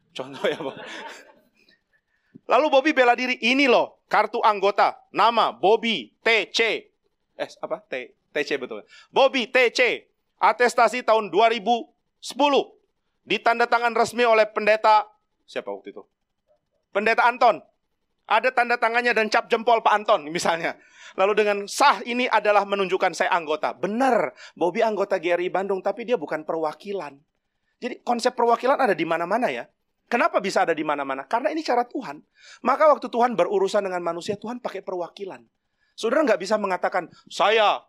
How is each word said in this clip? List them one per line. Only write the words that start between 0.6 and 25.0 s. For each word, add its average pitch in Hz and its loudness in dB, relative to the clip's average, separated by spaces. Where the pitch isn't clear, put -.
Bob. 135 -10
Lalu 269 2
Bobby 269 2
bela 240 4
diri, 247 -4
"Ini 262 2
loh, 190 0
kartu 208 0
anggota, 202 2
nama 202 2
Bobby 190 -2
T 226 0
C." - -2
Eh, 143 -10
apa? 151 -10
T, 127 -12
T - -8
C 151 -4
betul. 117 -10
"Bobby 247 0
T 254 4
C, 202 -2
atestasi 226 2
tahun 214 0
dua 220 4
ribu 233 -4
sepuluh. 277 0
Ditanda 233 0
tangan 233 0
resmi 226 0
oleh 220 4
pendeta," 214 2
siapa 101 -10
waktu 98 -16
itu? 98 -20
"Pendeta 226 2
Anton. 233 4
Ada 233 0
tanda 240 0
tangannya 240 0
dan 220 2
cap 220 0
jempol 226 2
Pak 208 4
Anton," 202 0
misalnya. 165 -2
Lalu 202 2
dengan 202 0
sah 254 2
ini 247 -2
adalah 208 2
menunjukkan 196 -2
saya - -2
anggota. 151 -4
Benar, 208 0
Bobby 170 -2
anggota 196 -2